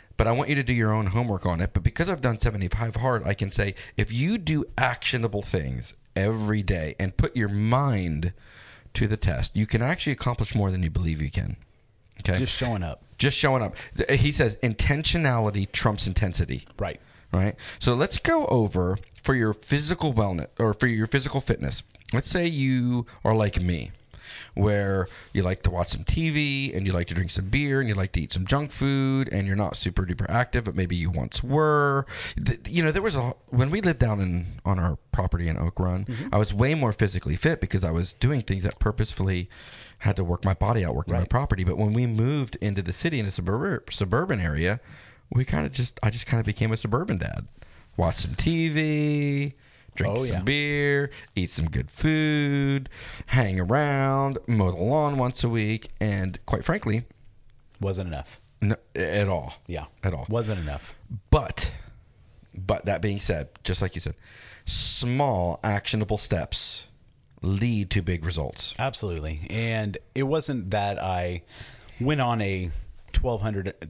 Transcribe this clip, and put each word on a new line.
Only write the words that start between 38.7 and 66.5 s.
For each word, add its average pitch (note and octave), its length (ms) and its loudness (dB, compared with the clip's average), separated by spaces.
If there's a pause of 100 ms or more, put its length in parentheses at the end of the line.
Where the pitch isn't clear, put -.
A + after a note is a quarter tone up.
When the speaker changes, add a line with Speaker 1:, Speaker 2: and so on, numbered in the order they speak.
Speaker 1:
purposefully F#2+ 680 0 (500)
had - 180 0
to F#2+ 80 0
work F2 200 -2
my F#2+ 100 4
body G#2 300 2
out, C2 120 -2
working E2 160 -2
my F2 80 2
Speaker 2:
Right. F2 100 0
Speaker 1:
property. A#2 320 2
But F2+ 160 2
when G#2 140 2
we A#2+ 140 2
moved A#2+ 500 0
into G2+ 260 -2
the F2 100 -4
city D#3+ 280 -2
in G#2 60 0
a G2 40 -2
suburb-, A#2 600 -2
suburban A#2 480 0
area, F2 400 0 (520)
we B2+ 120 2
kinda D3 240 0
just, B2+ 340 -4
I A2 80 4
just A#2 160 -4
kinda A2+ 160 0
became A2 300 0
a A2 40 -2
suburban A#2 420 -2
dad. - 280 -6 (500)
Watch E2+ 200 2
some - 180 -4
T E3 340 2
V, D3 840 0 (400)
drink G2 240 0
Speaker 2:
Oh, C3 60 0
Speaker 1:
some G#2 140 0
Speaker 2:
yeah. F#2 40 -2
Speaker 1:
beer, C#3+ 680 2 (260)
eat F2+ 140 0
some E2 200 -2
good B1 200 -2
food, C#3+ 1000 2 (380)
hang G2+ 340 2
around, C3+ 800 2 (100)
mow G2+ 240 4
the F2 60 -2
lawn C#3+ 400 2
once B2 260 0
a A#2+ 40 2
week, A2 420 -2 (100)
and G2 460 -2
quite - 180 -2
frankly A#2+ 400 0 (760)
Speaker 2:
Wasn't F#2+ 280 -2
enough. C#2+ 320 -10 (200)
Speaker 1:
no, G2+ 140 4 (220)
at F#2+ 320 2
all. D#2 260 -4 (140)
Speaker 2:
Yeah. D#2+ 180 -6 (160)
Speaker 1:
At F#2 120 0
all. B1+ 140 -8
Speaker 2:
Wasn't A2 300 -2
enough. D2 380 -8 (340)
Speaker 1:
But, - 440 2 (800)
but F#2+ 300 -2
that G2 160 0
being G2+ 180 0
said, D#2 300 -2 (120)
just F#2 200 -2
like F#2 120 -2
you D#2+ 60 -6
said, D2 140 -6 (500)
small A#2+ 1000 0
actionable G#2+ 560 0
steps - 680 -4 (560)